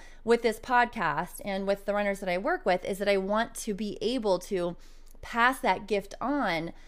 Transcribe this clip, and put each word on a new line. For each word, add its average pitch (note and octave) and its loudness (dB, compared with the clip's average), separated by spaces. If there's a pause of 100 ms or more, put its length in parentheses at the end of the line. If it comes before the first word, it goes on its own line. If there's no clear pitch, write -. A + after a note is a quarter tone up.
(240)
with A#3 4
this A3 2
podcast G#3 0
and G3 -2
with G3 0
the G3+ 0
runners G3+ 0
that F#3 -4
I F3 2
work D4+ 0
with F3+ 2
is F#3+ -4
that G3+ 0
I G3+ 6
want G#3 0
to - -6
be G#3 -4
able G#3+ 2
to F3 -2 (480)
pass B3 2
that G3+ 2
gift G3 -2
on F#3 0 (160)